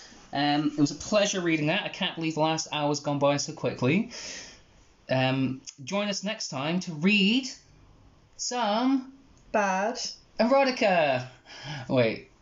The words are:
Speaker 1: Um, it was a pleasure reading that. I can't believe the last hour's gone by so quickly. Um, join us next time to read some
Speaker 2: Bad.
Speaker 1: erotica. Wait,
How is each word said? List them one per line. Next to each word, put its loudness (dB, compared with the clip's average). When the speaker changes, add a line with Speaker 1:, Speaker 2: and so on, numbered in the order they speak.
Speaker 1:
Um, 0
it 2
was 4
a -10
pleasure 0
reading 0
that. 0
I -6
can't -6
believe -4
the -2
last 0
hour's -2
gone -2
by 4
so -4
quickly. 0
Um, 0
join -4
us -6
next -6
time -2
to -8
read 2
some 0
Speaker 2:
Bad. 0
Speaker 1:
erotica. 4
Wait, 2